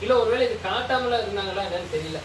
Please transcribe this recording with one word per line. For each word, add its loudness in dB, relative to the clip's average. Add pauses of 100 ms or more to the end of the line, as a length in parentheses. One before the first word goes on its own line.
இல்ல 4
ஒருவேளை 4
இது 0 (120)
காட்டாமலா 0
இருந்தாங்களா -4
என்னன்னு -4
தெரியல. -4